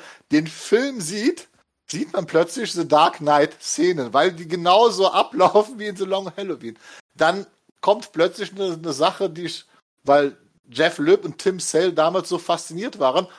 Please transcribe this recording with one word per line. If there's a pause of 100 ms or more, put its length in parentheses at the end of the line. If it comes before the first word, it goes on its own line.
(320)
den
Film
sieht, (420)
sieht
man
plötzlich
The
Dark
Knight-Szenen,
weil
die
genauso
<laughs>
ablaufen
wie
in
The
Long
Halloween. (380)
Dann (360)
kommt
plötzlich
eine,
eine
Sache,
die
ich, (380)
weil (320)
Jeff
Loeb
und
Tim
Sale
damals
so
fasziniert
waren, (120)